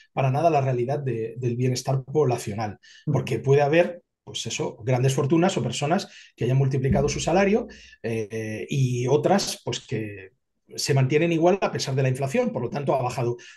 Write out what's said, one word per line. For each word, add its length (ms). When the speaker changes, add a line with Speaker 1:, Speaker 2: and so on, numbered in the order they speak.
Speaker 1:
para 180
nada 180
la 120
realidad 380
de, 380
del 180
bienestar 480
poblacional, 760
Speaker 2:
Ujú. 80
Speaker 1:
porque 260
puede 220
haber, 400
pues 240
eso, 360
grandes 300
fortunas 440
o 40
personas 460
que 100
hayan 120
multiplicado 520
su 100
salario, 480
eh, 680
y 380
otras, 560
pues 180
que 500
se 200
mantienen 400
igual 260
a 100
pesar 260
de 80
la 40
inflación, 460
por 80
lo 80
tanto 260
ha 60
bajado 340